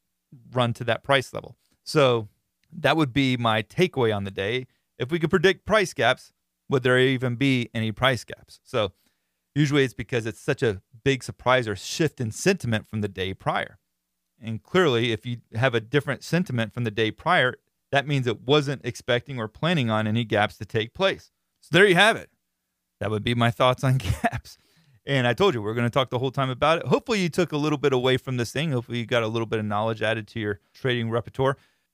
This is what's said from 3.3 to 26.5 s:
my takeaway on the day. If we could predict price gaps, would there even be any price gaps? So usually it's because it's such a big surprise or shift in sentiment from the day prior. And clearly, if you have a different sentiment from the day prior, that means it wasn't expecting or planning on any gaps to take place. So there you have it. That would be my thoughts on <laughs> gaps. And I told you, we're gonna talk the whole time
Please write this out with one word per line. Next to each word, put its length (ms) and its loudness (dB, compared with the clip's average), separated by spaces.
my 260 0
takeaway 520 0
on 80 -4
the 80 -6
day. 380 -4
If 140 -6
we 80 -2
could 120 0
predict 360 2
price 260 2
gaps, 400 0
would 160 0
there 160 6
even 340 2
be 400 0
any 160 -2
price 320 0
gaps? 400 -20
So 300 -2
usually 300 2
it's 100 0
because 320 -6
it's 140 -8
such 240 -4
a 200 -2
big 220 0
surprise 420 0
or 80 -4
shift 460 -4
in 100 -4
sentiment 580 -2
from 120 -6
the 80 -2
day 260 -6
prior. 440 -6
And 220 -8
clearly, 480 2
if 160 -6
you 120 -8
have 200 0
a 60 2
different 420 -4
sentiment 500 -2
from 120 -6
the 80 -2
day 180 0
prior, 460 0
that 160 2
means 220 0
it 140 -4
wasn't 420 2
expecting 540 -4
or 100 -6
planning 420 -2
on 160 0
any 180 0
gaps 340 0
to 60 -10
take 300 -4
place. 380 -4
So 120 -20
there 140 6
you 100 6
have 200 4
it. 140 -14
That 100 -4
would 140 -4
be 100 0
my 160 2
thoughts 320 2
on 160 2
<laughs> 240 -4
gaps. 360 -6
And 220 0
I 80 2
told 200 2
you, 80 -4
we're 120 -4
gonna 160 0
talk 200 -2
the 100 -2
whole 100 -2
time 200 -4